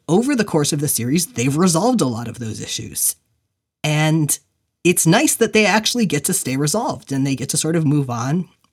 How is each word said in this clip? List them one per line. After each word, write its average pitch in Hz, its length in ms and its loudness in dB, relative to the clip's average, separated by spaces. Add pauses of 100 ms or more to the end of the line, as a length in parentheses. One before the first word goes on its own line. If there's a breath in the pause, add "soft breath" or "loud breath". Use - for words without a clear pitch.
over 240 280 2
the 208 100 0
course 151 280 0
of 147 60 -2
the 151 80 -2
series, 139 460 -2
they've 135 240 0
resolved 185 440 2
a 143 40 2
lot 120 220 -4
of 110 100 -12
those 107 240 -10
issues. - 540 -6 (680)
And 151 540 2 (460)
it's 175 240 2
nice 233 280 4
that 220 180 0
they 214 120 4
actually 214 400 0
get 147 200 -2
to 185 80 -2
stay 131 220 -4
resolved 151 560 -2
and 135 140 0
they 139 100 0
get - 140 -6
to - 80 -4
sort 160 180 0
of 160 100 2
move 143 240 2
on 131 400 -2 (240)